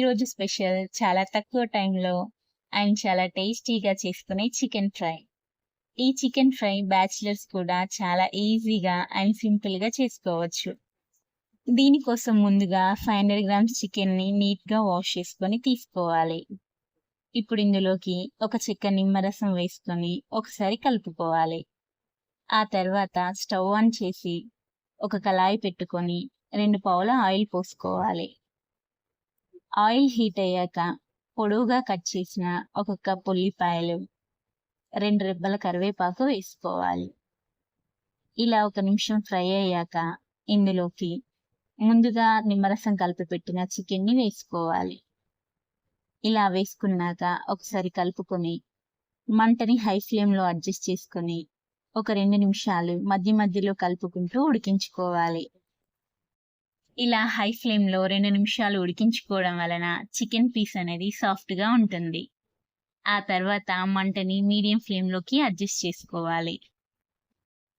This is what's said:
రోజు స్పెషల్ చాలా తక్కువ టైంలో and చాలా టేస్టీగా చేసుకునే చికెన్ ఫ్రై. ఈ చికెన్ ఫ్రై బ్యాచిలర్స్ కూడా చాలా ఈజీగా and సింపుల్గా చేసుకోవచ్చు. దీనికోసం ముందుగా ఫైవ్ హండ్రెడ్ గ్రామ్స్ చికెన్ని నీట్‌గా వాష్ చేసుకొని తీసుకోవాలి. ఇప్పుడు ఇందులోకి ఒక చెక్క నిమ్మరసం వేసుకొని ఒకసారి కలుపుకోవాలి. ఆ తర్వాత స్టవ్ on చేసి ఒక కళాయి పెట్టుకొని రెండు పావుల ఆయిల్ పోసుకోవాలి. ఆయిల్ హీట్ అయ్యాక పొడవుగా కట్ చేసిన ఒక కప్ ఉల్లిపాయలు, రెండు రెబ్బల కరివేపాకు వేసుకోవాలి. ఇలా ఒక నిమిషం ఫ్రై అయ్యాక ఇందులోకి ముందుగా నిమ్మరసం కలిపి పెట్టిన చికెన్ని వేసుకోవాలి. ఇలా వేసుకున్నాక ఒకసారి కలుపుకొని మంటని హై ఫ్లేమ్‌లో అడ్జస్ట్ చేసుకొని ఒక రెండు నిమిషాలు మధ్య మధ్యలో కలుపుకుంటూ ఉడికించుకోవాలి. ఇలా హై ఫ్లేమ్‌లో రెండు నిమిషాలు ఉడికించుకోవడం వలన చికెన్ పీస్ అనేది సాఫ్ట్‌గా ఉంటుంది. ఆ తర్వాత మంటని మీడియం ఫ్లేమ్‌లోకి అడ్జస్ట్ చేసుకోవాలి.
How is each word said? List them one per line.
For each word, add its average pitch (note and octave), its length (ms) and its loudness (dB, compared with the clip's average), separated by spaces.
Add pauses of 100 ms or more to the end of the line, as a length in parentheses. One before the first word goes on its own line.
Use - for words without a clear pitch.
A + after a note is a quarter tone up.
రోజు B3+ 240 2
స్పెషల్ F#3+ 540 -2 (140)
చాలా F#3+ 320 2
తక్కువ A3+ 400 -4
టైంలో F#3+ 480 -2 (600)
and G3+ 240 2
చాలా F#3 300 0
టేస్టీగా G3+ 680 -2
చేసుకునే F#3+ 560 -6
చికెన్ G#3 420 -2
ఫ్రై. E3 260 -6 (840)
ఈ B3+ 140 2
చికెన్ C4 400 2
ఫ్రై G#3 300 0
బ్యాచిలర్స్ G3 640 0
కూడా F3+ 380 -2
చాలా F#3 500 0
ఈజీగా G#3 640 0 (180)
and G3+ 220 2
సింపుల్గా G#3 520 0
చేసుకోవచ్చు. F3+ 840 -4 (920)
దీనికోసం B3 760 4
ముందుగా G3 420 4 (100)
ఫైవ్ G#3+ 240 0
హండ్రెడ్ G3+ 280 2
గ్రామ్స్ G#3 300 2
చికెన్ని F#3+ 560 -2
నీట్‌గా G3+ 500 0
వాష్ F#3 320 0
చేసుకొని F#3+ 440 -4
తీసుకోవాలి. E3+ 800 0 (960)
ఇప్పుడు A3 260 -2
ఇందులోకి F#3+ 560 2 (260)
ఒక G#3+ 140 -4
చెక్క G3+ 360 -2
నిమ్మరసం G3 600 0
వేసుకొని F3 600 -4 (200)
ఒకసారి A3 460 -4
కలుపుకోవాలి. E3 840 -2 (880)
ఆ A3 140 2
తర్వాత F#3+ 540 -2 (140)
స్టవ్ F#3+ 400 -2
on G#3+ 180 4
చేసి F#3 460 -4 (640)
ఒక G#3 160 -4
కళాయి F#3+ 420 2
పెట్టుకొని F3 600 -4 (340)
రెండు G#3 240 2
పావుల F#3+ 400 2
ఆయిల్ G3 280 2
పోసుకోవాలి. F#3 800 -4 (1500)
ఆయిల్ A#3+ 320 4
హీట్ A3+ 300 0
అయ్యాక F3+ 380 -2 (580)
పొడవుగా A3+ 440 2
కట్ G3 260 -4
చేసిన F3+ 400 -4 (300)
ఒక G3+ 280 -4
కప్ F#3+ 240 -4
ఉల్లిపాయలు, F3 680 0 (960)
రెండు G#3 320 2
రెబ్బల F#3+ 320 -2
కరివేపాకు F#3 680 -2
వేసుకోవాలి. F#3 840 -2 (1300)
ఇలా A3+ 260 4
ఒక G3+ 160 -2
నిమిషం G#3 400 2
ఫ్రై F#3 320 -2
అయ్యాక F3+ 440 0 (520)
ఇందులోకి F#3+ 600 0 (680)
ముందుగా A3+ 500 6 (120)
నిమ్మరసం G3+ 560 2
కలిపి F3+ 280 -2
పెట్టిన F3 400 -6
చికెన్ని G3 520 -2
వేసుకోవాలి. F3+ 840 -2 (1300)
ఇలా G#3+ 240 4
వేసుకున్నాక F3+ 760 -2 (240)
ఒకసారి F#3+ 420 -6
కలుపుకొని F3 640 -4 (720)
మంటని A3+ 480 4
హై G#3 240 0
ఫ్లేమ్‌లో G3+ 440 2
అడ్జస్ట్ F3 420 -4
చేసుకొని E3+ 540 -6 (560)
ఒక A3 160 -4
రెండు G3+ 240 2
నిమిషాలు F#3+ 640 0
మధ్య G3 300 0
మధ్యలో G3+ 420 2
కలుపుకుంటూ F3+ 720 -4
ఉడికించుకోవాలి. F3+ 1000 0 (1500)
ఇలా A#3+ 260 2
హై A3 280 0
ఫ్లేమ్‌లో G3+ 540 2
రెండు G3 240 2
నిమిషాలు G3+ 480 0
ఉడికించుకోవడం F#3 800 0
వలన E3+ 280 -2 (260)
చికెన్ A#3 380 0
పీస్ G#3+ 260 -2
అనేది F3 340 -4
సాఫ్ట్‌గా G3 640 -2
ఉంటుంది. F3 480 0 (840)
ఆ G3+ 140 0
తర్వాత G3 500 -2 (180)
మంటని F#3+ 540 -2
మీడియం G#3 360 2
ఫ్లేమ్‌లోకి F#3 600 -4
అడ్జస్ట్ G3+ 420 -2
చేసుకోవాలి. E3 760 -4 (1200)